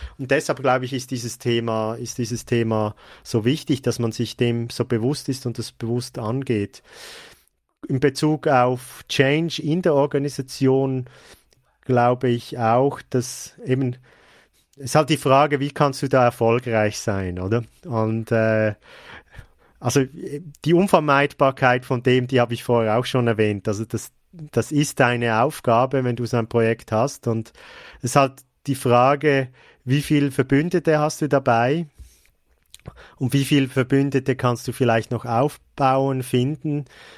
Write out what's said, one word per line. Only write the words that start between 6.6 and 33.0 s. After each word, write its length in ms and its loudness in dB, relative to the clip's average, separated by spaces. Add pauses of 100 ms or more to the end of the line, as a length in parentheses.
In 120 -2
Bezug 480 0
auf 600 0
Change 540 0
in 200 -2
der 120 2
Organisation 1120 0 (840)
glaube 400 2
ich 300 -4
auch, 500 2
dass 440 -4 (120)
eben, 300 -2 (800)
es 100 -14
ist 100 -2
halt 140 4
die 80 2
Frage, 420 4
wie 120 -4
kannst 320 0
du 60 -2
da 140 4
erfolgreich 760 0
sein, 400 -4
oder? 240 -2 (220)
Und, 460 -2
äh, 440 2 (1040)
also 220 0 (640)
die 80 2
Unvermeidbarkeit 1120 2
von 180 -4
dem, 240 2
die 140 2
habe 120 0
ich 120 -8
vorher 340 2
auch 60 -2
schon 220 0
erwähnt. 400 0
Also 180 -2
das, 260 -8 (200)
das 400 -4
ist 280 0
deine 420 2
Aufgabe, 600 0
wenn 120 0
du 100 -4
so 120 -2
ein 100 0
Projekt 440 0
hast. 360 -2
Und 260 -4 (460)
es 120 -6
ist 40 2
halt 180 4 (340)
die 80 0
Frage, 760 2 (340)
wie 180 0
viel 300 2
Verbündete 680 2
hast 220 -2
du 60 -2
dabei? 600 2 (1300)